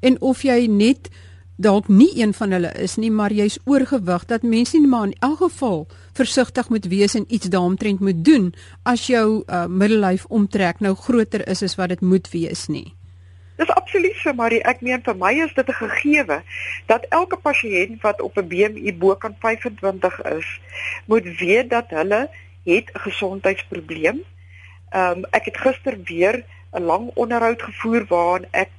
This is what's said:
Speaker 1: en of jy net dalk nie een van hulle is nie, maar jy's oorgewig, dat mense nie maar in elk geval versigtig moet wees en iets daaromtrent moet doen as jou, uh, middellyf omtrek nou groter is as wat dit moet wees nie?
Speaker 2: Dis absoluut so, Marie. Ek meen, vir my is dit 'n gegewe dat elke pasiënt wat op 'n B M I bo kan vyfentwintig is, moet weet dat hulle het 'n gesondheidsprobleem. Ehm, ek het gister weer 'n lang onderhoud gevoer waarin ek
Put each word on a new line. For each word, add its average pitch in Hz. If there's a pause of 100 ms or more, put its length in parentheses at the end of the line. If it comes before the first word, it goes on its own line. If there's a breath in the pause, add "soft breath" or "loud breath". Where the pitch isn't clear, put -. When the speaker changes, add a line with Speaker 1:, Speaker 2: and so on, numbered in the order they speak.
Speaker 1:
en 254
of 262
jy 247
net 220 (480 soft breath)
dalk 196
nie 240
een 208
van 202
hulle 180
is -
nie, 220
maar 214
jy's 208
oorgewig, 254
dat 233
mense 240
nie 285
maar 233
in 196
elk 285
geval 220 (260 soft breath)
versigtig 247
moet 220
wees 196
en 208
iets 202
daaromtrent 185
moet 185
doen 208 (280 loud breath)
as 240
jou, 220
uh, 175
middellyf 190
omtrek 196
nou 196
groter 220
is 190
as 185
wat 185
dit 180
moet 185
wees 165
nie? - (640 soft breath)
Speaker 2:
Dis 320
absoluut 370
so, 311
Marie. 226
Ek -
meen, 247
vir 214
my 185
is 311
dit 262
'n 269
gegewe 233 (440 loud breath)
dat 226
elke 359
pasiënt 220
wat 208
op -
'n 185
B 165
M 208
I 202
bo 185
kan 202
vyfentwintig 196
is, - (460 loud breath)
moet 180
weet 214
dat 233
hulle 202 (340 loud breath)
het 180
'n -
gesondheidsprobleem. 190 (680 soft breath)
Ehm, 185
ek -
het -
gister 262
weer 185 (280 soft breath)
'n 180
lang 190
onderhoud 233
gevoer 226
waarin 175
ek 190